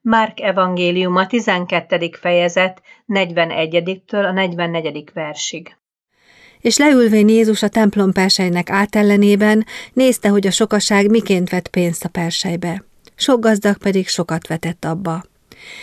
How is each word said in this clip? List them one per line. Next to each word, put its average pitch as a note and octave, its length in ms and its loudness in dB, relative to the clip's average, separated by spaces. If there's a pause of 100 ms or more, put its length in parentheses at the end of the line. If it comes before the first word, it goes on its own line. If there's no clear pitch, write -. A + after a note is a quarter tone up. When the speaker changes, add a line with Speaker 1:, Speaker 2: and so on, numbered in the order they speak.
Speaker 1:
Márk A3 380 0
evangéliuma, F3+ 880 0
tizenkettedik F3+ 880 -2
fejezet, F3 640 0 (240)
negyvenegyediktől F3 1200 -2
a F#3 60 -2
negyvennegyedik E3+ 800 -4
versig. D#3 640 -10 (800)
Speaker 2:
És A3 180 0
leülvén A#3 520 6
Jézus A3 320 4
a G#3 60 0
templom G3+ 440 2
persejnek F#3 580 0
átellenében, G#3 960 2 (280)
nézte, B3+ 360 2
hogy G3+ 180 2
a F#3 40 0
sokaság G#3 580 0
miként G3+ 400 2
vett F3+ 180 -4
pénzt F3 360 -2
a E3+ 60 -6
persejbe. F3 760 -6 (320)
Sok B3+ 240 0
gazdag G#3 380 2
pedig F#3+ 300 -2
sokat E3 400 -6
vetett E3 380 -8
abba. E3+ 380 -6 (600)